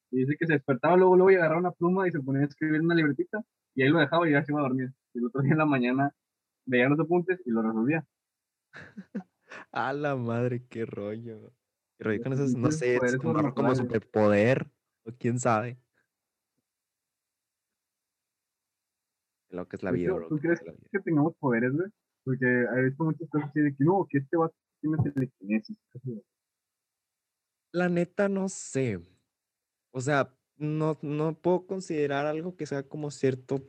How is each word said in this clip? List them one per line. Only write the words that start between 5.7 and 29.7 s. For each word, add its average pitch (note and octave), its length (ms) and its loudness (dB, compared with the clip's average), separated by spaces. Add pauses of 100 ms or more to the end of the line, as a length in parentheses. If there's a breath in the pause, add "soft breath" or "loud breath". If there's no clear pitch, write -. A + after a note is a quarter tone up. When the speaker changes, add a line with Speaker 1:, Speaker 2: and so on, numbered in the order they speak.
Speaker 1:
veía B2+ 220 2
los D3 120 2
apuntes F3 460 0
y B2 40 -4
lo A2+ 120 0
resolvía. A2+ 440 -2 (680)
Speaker 2:
<laughs> - 560 -16 (440 loud breath)
A A#2+ 200 -4
la C#3+ 240 -4
madre, A#2+ 520 -4
qué A2+ 180 -8
rollo. G#2+ 680 -10 (460)
Qué - 60 -10
rollo A2 180 -2
con C3 120 -4
Speaker 1:
Esos C3+ 160 0
Speaker 2:
esos, B2 60 0
no A#2+ 120 2
Speaker 1:
pinches D#3 100 0
Speaker 2:
sé, B2 200 2
Speaker 1:
poderes B2+ 220 0
Speaker 2:
tomarlo D3 340 0
como C#3 200 2
Speaker 1:
sobrenaturales. B2+ 40 0
Speaker 2:
superpoder, G#2+ 920 2 (340)
o A#2 140 -14
quién B2 220 -2
sabe. A#2+ 380 0 (3750)
Qué F2+ 80 -12
loca F2+ 200 -10
es - 60 -12
la F#2+ 100 -4
Speaker 1:
De F2 60 0
Speaker 2:
vida, F2 100 -2
Speaker 1:
hecho, - 80 0
Speaker 2:
bro, E3 120 -10
Speaker 1:
¿tú D#3 80 -4
Speaker 2:
qué D3+ 60 -4
Speaker 1:
crees - 180 0
Speaker 2:
loca E3+ 120 -16
es - 40 -20
la - 40 -20
vida. - 120 -20
Speaker 1:
que G3 80 -2
tengamos D#3+ 360 0
poderes, B2+ 360 0
güey? F3+ 180 -4 (340)
Porque C3 220 -2
he B2 380 2
visto C#3 200 -2
muchas D#3+ 240 -4
cosas D3 220 -4
así D3+ 100 -2
de D3 140 2
que, C#3 100 0
no, F#3 240 2
que C#3+ 100 0
este C#3 180 -4
vato E3 180 0 (260)
tiene D#3 180 -2
telequinesis, A#2 760 -4 (160)
cosas B2+ 160 -20
así. A2+ 140 -10 (1500)
Speaker 2:
La F3 140 0
neta, F3 400 0
no G3 200 -2
sé. B2 520 -4 (920)